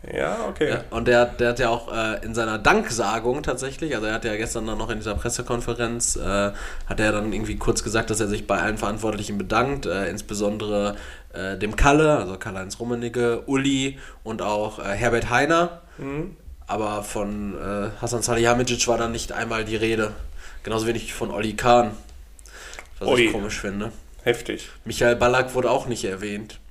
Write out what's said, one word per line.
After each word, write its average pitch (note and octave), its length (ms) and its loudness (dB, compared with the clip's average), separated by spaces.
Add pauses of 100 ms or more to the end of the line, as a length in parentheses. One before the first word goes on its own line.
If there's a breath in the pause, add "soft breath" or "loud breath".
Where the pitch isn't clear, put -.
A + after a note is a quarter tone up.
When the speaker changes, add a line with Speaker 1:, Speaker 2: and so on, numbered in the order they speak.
(140)
Speaker 1:
Ja, A#2+ 360 0
okay. D3 200 0
Speaker 2:
Ja, - 200 -2
und A2+ 180 -2
der, A#2+ 200 8
der A#2+ 220 0
hat A#2+ 100 -2
ja A#2+ 100 4
auch, A#2 240 0
äh, A2 320 -2
in A2+ 100 -6
seiner A2 220 0
Danksagung A#2 840 2
tatsächlich, C3+ 540 -4
also G#2+ 120 -2
er A2 80 0
hat A2 100 -4
ja G#2+ 100 0
gestern A2 320 -4
dann A2 100 -2
noch A2 120 -2
in G#2+ 80 -2
dieser G#2+ 180 -4
Pressekonferenz, A#2 1000 -2
äh, G2+ 340 2 (360 loud breath)
hat G2+ 120 -2
er G#2+ 140 4
dann G#2+ 180 0
irgendwie G#2+ 240 -4
kurz - 300 0
gesagt, A2 240 0
dass A2 100 0
er G#2+ 80 2
sich G#2 180 -2
bei F#2+ 140 2
allen G2+ 180 0
Verantwortlichen G#2 600 -2
bedankt, A2 480 0
äh, F#2 240 0
insbesondere, G#2 880 -2 (340 loud breath)
äh, F#2+ 260 -6
dem G#2 200 -2
Kalle, D3 400 8
also F#2+ 200 -4
Karl-Heinz F#2+ 440 -8
Rummenigge, A#2+ 640 0
Uli C3+ 520 0 (280 loud breath)
und A2 160 -6
auch, G#2+ 380 -2
äh, G2 120 -6
Herbert A2+ 380 2
Hainer. E3 520 4 (160)
Speaker 1:
Mhm. D3+ 380 -6 (320)
Speaker 2:
Aber G3+ 360 -2
von, G2+ 540 -4
äh, G2+ 320 -4 (120)
Hasan A#2+ 220 0
Salihamidzic A#2+ 640 4
war A#2+ 80 4
dann A#2 160 0
nicht - 180 -6
einmal A2+ 320 -2
die G#2+ 140 -2
Rede. A2 340 2 (520 loud breath)
Genauso A2 220 0
wenig A2+ 280 -2
von G#2+ 180 -4
Olli G#2+ 220 -2
Kahn. A#2+ 380 6 (1080 loud breath)
Was F#3+ 80 -2
Speaker 1:
Ui. B2+ 200 6
Speaker 2:
ich G#2 40 2
komisch G#2 300 -4
finde. G2+ 320 -4 (300)
Speaker 1:
Heftig. - 440 -2 (160)
Speaker 2:
Michael A#2+ 320 4
Ballack B2+ 400 4
wurde A#2+ 160 2
auch C3 160 2
nicht A#2 160 -4
erwähnt. G#2 560 -6 (120)